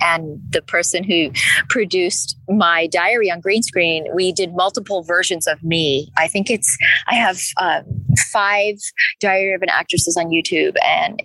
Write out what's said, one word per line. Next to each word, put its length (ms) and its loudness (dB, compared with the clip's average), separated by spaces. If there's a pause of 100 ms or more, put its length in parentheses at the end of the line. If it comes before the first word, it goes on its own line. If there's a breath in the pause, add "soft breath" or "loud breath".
and 360 -2 (120)
the 120 -2
person 400 -2
who 280 2 (400 loud breath)
produced 680 -2 (120)
my 380 2
diary 440 2
on 100 -4
green 220 0
screen, 520 0
we 180 0
did 220 -2
multiple 480 -2
versions 460 0
of 160 -4
me. 540 0
I 100 4
think 220 -2
it's, 260 0 (320 loud breath)
I 60 0
have, 260 0 (160)
um, 280 0 (460)
five 460 2 (420 loud breath)
Diary 360 2
of 80 -4
an 80 0
Actresses 480 0
on 80 0
YouTube, 480 0 (100)
and 400 0